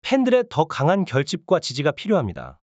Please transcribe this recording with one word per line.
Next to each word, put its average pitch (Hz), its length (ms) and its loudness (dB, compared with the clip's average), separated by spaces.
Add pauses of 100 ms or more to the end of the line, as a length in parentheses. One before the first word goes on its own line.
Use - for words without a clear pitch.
팬들의 254 480 2
더 151 140 2
강한 170 400 0
결집과 143 560 0
지지가 143 320 -4
필요합니다. 101 680 -4 (180)